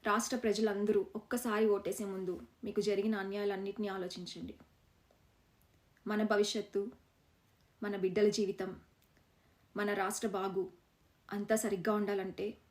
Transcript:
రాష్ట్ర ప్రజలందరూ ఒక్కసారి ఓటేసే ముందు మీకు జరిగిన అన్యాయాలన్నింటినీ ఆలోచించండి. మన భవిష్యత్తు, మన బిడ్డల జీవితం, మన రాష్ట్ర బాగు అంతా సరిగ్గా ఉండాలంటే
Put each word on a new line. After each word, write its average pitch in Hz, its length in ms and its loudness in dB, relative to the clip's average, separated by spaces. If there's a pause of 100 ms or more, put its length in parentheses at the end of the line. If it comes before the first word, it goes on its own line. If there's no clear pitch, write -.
రాష్ట్ర 226 340 0
ప్రజలందరూ 208 640 2 (140)
ఒక్కసారి 220 500 0 (100)
ఓటేసే 196 300 -4
ముందు 190 280 -4 (300)
మీకు 208 180 -2
జరిగిన 208 340 2
అన్యాయాలన్నింటినీ 196 720 -2
ఆలోచించండి. 180 680 -8 (1500)
మన 214 180 2
భవిష్యత్తు, 208 580 2 (1000)
మన 202 160 -4
బిడ్డల 190 320 6
జీవితం, 196 420 0 (1040)
మన 208 180 0
రాష్ట్ర 196 340 -2
బాగు 190 360 0 (680)
అంతా 202 260 0
సరిగ్గా 208 380 0
ఉండాలంటే 196 520 0 (260)